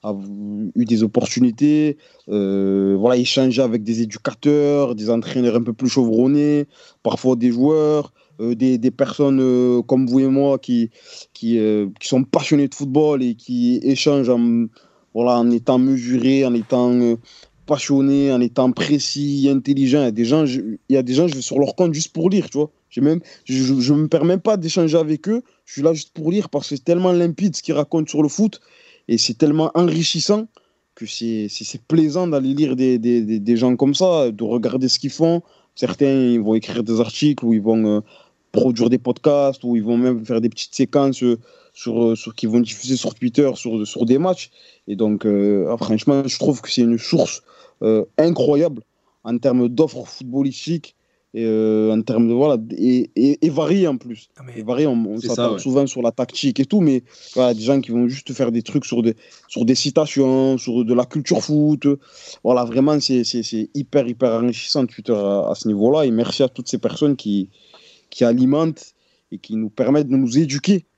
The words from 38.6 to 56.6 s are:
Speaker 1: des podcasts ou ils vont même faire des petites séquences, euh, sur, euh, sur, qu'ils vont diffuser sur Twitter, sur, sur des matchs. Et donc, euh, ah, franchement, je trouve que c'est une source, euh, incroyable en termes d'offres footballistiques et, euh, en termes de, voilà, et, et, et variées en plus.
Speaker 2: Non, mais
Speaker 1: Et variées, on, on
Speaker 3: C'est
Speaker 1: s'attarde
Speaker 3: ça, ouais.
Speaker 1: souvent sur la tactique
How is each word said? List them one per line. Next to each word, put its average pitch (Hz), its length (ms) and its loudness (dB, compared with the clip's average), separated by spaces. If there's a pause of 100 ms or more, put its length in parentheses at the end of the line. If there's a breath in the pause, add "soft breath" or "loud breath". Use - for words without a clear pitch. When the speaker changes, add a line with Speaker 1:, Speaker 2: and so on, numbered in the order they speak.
Speaker 1:
des 123 80 2
podcasts 139 680 0
ou 120 100 0
ils 110 80 0
vont 117 140 0
même 120 280 0
faire 117 140 -2
des 117 100 0
petites - 240 -10
séquences, 139 500 0
euh, 120 140 2 (360 soft breath)
sur, 117 280 -4
euh, 113 140 2
sur, 110 180 -14
qu'ils - 140 -6
vont 117 140 2
diffuser 123 340 -4
sur - 180 -6
Twitter, 127 420 0
sur, 110 300 -4
sur - 200 -4
des 127 120 4
matchs. 180 340 -2 (360 soft breath)
Et 101 80 -6
donc, 107 300 -2
euh, 101 440 2
ah, 117 60 -2
franchement, 113 500 0
je - 140 -6
trouve 139 220 0
que - 100 -12
c'est 123 120 0
une 117 140 2
source, - 460 -2 (380 soft breath)
euh, 110 240 0 (120)
incroyable 147 640 0 (440)
en 117 120 -4
termes 123 300 2
d'offres 123 400 -2
footballistiques 139 880 -6 (380)
et, 113 100 -6
euh, 110 500 2
en 110 80 0
termes 113 280 0
de, 117 40 2
voilà, 139 220 2 (160)
et, 127 460 0
et, 139 280 2
et 151 40 2
variées 160 400 0
en 131 80 -2
plus. 117 320 -16 (100)
Speaker 2:
Non, 131 80 -20
mais 120 100 -16
Speaker 1:
Et 110 60 -12
variées, 123 240 0
on, 127 60 0
on 113 260 -2
Speaker 3:
C'est 117 80 -8
Speaker 1:
s'attarde 117 220 -2
Speaker 3:
ça, 107 60 -2
ouais. 92 40 -10
Speaker 1:
souvent 135 260 0
sur 131 160 -8
la 117 120 0
tactique 131 480 -4